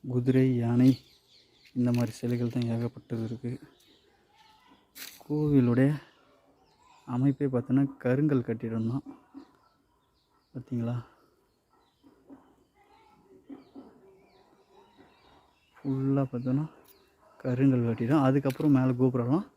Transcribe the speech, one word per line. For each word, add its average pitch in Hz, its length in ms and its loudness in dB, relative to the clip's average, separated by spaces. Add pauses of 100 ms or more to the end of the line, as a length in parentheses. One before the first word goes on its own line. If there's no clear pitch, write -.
(120)
குதிரை, 127 320 2 (160)
யானை, 120 280 4 (880)
இந்த 123 180 0
மாதிரி 117 240 -2
சிலைகள் 120 340 -4
தான் 120 200 -2
ஏகப்பட்டது 117 540 -6
இருக்கு. 117 240 -10 (1700)
கோவிலுடைய 139 640 4 (1300)
அமைப்பே 139 400 0
பார்த்தோன்னா, 123 280 2 (220)
கருங்கல் 135 440 0
கட்டிடம் 113 420 -4
தான். 135 140 -6 (1500)
பார்த்தீங்களா, 120 420 -6 (4000)
ஃபுல்லா 135 560 -2
பார்த்தோன்னா, 131 320 -2 (800)
கருங்கல் 127 460 2
கட்டிடம். 123 380 0
அதுக்கப்புறம் 139 500 2
மேலே 131 240 2
கோபுரம்லாம் 127 540 0